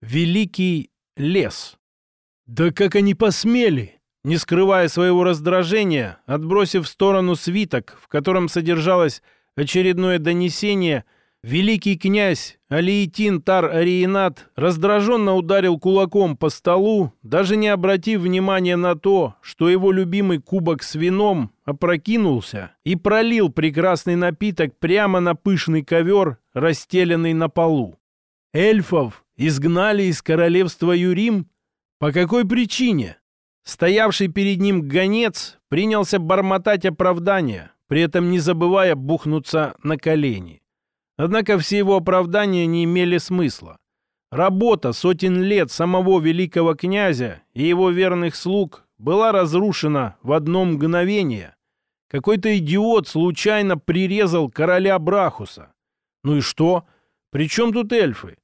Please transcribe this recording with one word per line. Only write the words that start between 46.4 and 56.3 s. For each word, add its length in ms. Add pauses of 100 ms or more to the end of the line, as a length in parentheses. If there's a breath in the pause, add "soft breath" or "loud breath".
князя 720 (100)
и 100
его 280
верных 440
слуг 520 (100)
была 340
разрушена 920
в 100
одно 320
мгновение. 880 (540)
Какой-то 480
идиот 500
случайно 720
прирезал 720
короля 480
Брахуса. 760 (520)
Ну 140